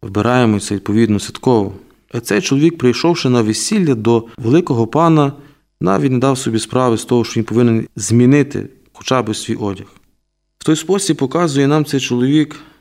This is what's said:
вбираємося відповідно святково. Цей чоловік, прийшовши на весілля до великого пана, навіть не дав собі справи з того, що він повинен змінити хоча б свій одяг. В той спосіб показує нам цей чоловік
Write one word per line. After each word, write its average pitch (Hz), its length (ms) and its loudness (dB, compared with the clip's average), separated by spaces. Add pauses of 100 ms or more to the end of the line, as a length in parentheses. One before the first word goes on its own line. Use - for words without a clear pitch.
вбираємося 107 720 0
відповідно 107 440 0
святково. 104 540 0 (480)
Цей 202 200 -2
чоловік, 160 360 0
прийшовши 135 520 0
на 123 120 2
весілля 139 540 0
до 113 300 0 (120)
великого 123 500 0
пана, 151 460 2 (480)
навіть 127 300 0
не 127 80 0
дав 131 180 2
собі 113 220 -2
справи 123 380 0
з - 80 -8
того, 120 180 2
що - 160 -4
він 107 60 -2
повинен 113 500 0
змінити 120 720 2 (240)
хоча - 280 -2
б 110 140 -4
свій - 200 -6
одяг. 98 320 -8 (680)
В - 60 -20
той 160 120 2
спосіб 180 420 -2
показує 139 500 0
нам 151 180 2
цей 143 140 -2
чоловік 135 560 0 (260)